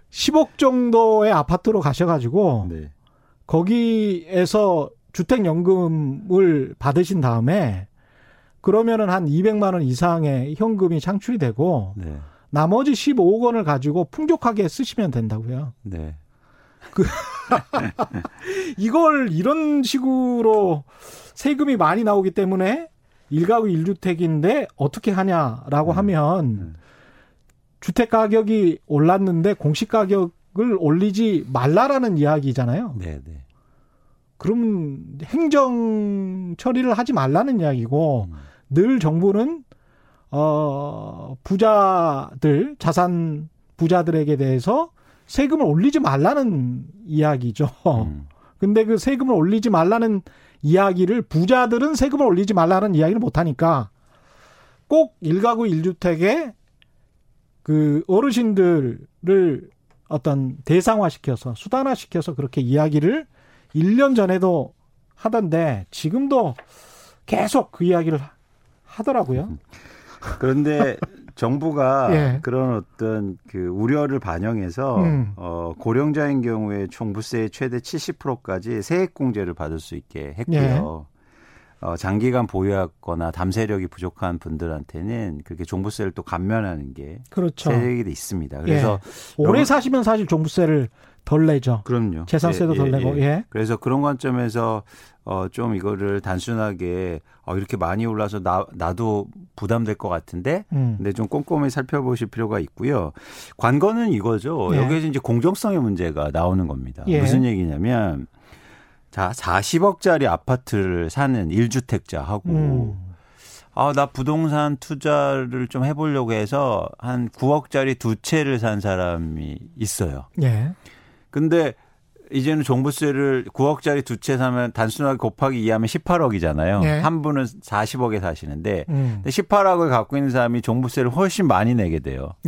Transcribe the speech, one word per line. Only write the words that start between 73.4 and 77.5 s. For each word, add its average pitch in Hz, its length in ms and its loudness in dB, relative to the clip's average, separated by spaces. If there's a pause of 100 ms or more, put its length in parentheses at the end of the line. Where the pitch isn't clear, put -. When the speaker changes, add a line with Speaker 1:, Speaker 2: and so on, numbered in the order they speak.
Speaker 2:
그 90 180 -6
우려를 135 520 0
반영해서 110 840 -2
Speaker 1:
음. 139 340 0
Speaker 2:
어, 85 420 -8
고령자인 143 640 0
경우에 104 460 -4
종부세의 110 640 -6